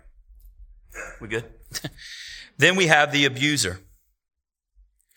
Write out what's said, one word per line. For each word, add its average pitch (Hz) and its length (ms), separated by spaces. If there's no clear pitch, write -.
We 117 60
good? 113 180
<laughs> - 80
Then 170 180
we 185 120
have 147 240
the 143 140
abuser. 123 560